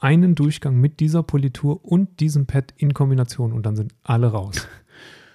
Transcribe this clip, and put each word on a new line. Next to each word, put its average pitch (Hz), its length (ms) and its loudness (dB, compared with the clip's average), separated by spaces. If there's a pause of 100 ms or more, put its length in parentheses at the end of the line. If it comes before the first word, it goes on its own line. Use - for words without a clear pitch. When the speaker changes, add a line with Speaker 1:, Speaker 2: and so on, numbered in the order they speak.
Speaker 1:
einen 170 360 4
Durchgang 147 440 0
mit 147 220 0
dieser 156 220 0
Politur 143 600 -2
und 185 360 0
diesem 143 240 0
Pad 135 320 -4
in 143 160 0
Kombination 127 580 0
und 113 140 -4
dann 107 100 -2
sind 107 180 -6 (100)
alle 120 280 2
raus. 95 400 -6
Speaker 2:
<laughs> - 60 -20 (580)